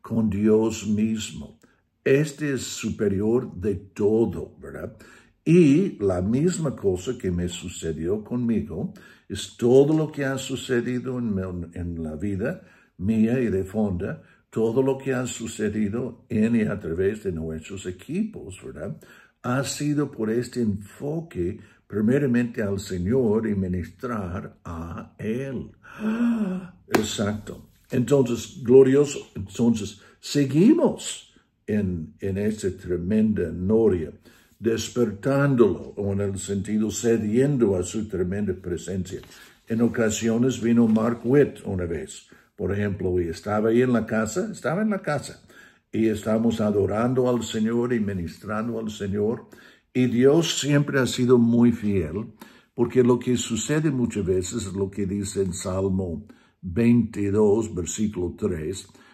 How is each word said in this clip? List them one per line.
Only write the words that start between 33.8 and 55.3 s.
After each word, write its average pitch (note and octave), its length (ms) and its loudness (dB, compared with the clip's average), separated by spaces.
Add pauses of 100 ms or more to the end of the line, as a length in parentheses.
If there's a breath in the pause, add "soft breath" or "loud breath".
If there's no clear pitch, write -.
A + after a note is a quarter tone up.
despertándolo, A#2 1400 0
o G2+ 160 -2
en G2+ 80 -2
el G2 180 -4
sentido G2+ 500 -2
cediendo A2+ 840 2
a F2 80 -2
su G#2+ 240 -6
tremenda F#2 460 -2
presencia. F2 640 -6 (480 loud breath)
En A#2 140 0
ocasiones A2+ 800 0
vino A#2 260 4
Mark A2+ 360 2
Witt C3+ 420 4
una F#2 200 -2
vez, - 420 -8 (280 soft breath)
por F#2 180 -4
ejemplo, F#2 460 -2
y E2+ 80 -2
estaba G#2+ 420 -2
ahí A#2 120 4
en B2+ 120 2
la G#2+ 120 0
casa, A2+ 460 -2
estaba E3 300 -4
en A3 80 0
la F#3+ 120 -2
casa, - 420 -6 (480 loud breath)
y A2 160 2
estábamos A2+ 540 0
adorando G#2+ 680 2
al A#2 140 0
Señor A#2 500 0
y A#2 60 2
ministrando G#2 800 -6
al A2 100 -6
Señor, G#2 580 -2 (460 loud breath)
y B2+ 140 2
Dios C3+ 520 4
siempre C#3+ 400 2
ha B2 60 4
sido B2 320 4
muy A#2+ 340 6
fiel, G2 640 -2 (400 loud breath)
porque A#2+ 300 2
lo A#2+ 160 4
que A#2+ 180 0
sucede D3+ 540 -2
muchas A#2 340 -2
veces F#2+ 400 -2
es F2+ 80 -10
lo G2 160 -2
que G2+ 160 -4
dice G2 380 -2